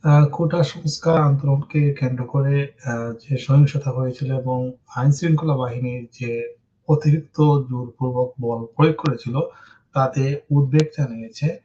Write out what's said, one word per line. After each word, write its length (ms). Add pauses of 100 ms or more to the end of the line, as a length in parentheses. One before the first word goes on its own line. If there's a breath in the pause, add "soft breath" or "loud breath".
আহ, 220
কোটা 380
সংস্কার 540
আন্দোলনকে 760
কেন্দ্র 300
করে, 500 (120)
আহ, 280
যে 240
সহিংসতা 540
হয়েছিল 460
এবং 340 (240)
আইন 160
শৃঙ্খলা 460
বাহিনী 480 (140)
যে 360 (320)
অতিরিক্ত 540
জোরপূর্বক 1000
বল 240
প্রয়োগ 300
করেছিল, 440 (540 loud breath)
তাতে 460 (120)
উদ্বেগ 360 (100)
জানিয়েছে 680